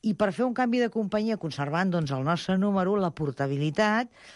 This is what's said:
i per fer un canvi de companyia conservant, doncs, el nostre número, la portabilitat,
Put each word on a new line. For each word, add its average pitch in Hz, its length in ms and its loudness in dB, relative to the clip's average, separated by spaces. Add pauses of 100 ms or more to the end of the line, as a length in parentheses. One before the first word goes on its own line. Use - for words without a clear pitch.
i 208 120 0
per 196 180 2
fer 220 120 0
un 254 100 0
canvi 247 260 2
de 240 100 2
companyia 214 460 -2
conservant, 160 540 -2
doncs, 165 200 0
el 135 140 -2
nostre 170 340 0
número, 196 380 2
la 190 160 0
portabilitat, 151 960 0 (280)